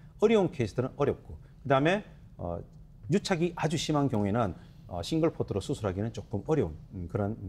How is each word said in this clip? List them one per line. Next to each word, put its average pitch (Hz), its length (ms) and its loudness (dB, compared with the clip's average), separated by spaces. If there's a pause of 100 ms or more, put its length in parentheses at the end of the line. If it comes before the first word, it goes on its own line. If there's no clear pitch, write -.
(220)
어려운 208 300 6
케이스들은 123 460 -2
어렵고 127 400 0 (260)
그다음에, 151 400 4 (340)
어, 87 220 -6 (520)
유착이 175 440 2
아주 156 220 0
심한 143 320 2
경우에는, 104 440 2 (340)
어, 87 140 -6
싱글포트로 151 600 0
수술하기는 107 500 -2
조금 104 360 -6
어려운, 113 280 2 (180)
음, 90 160 -8
그런 101 280 0 (120)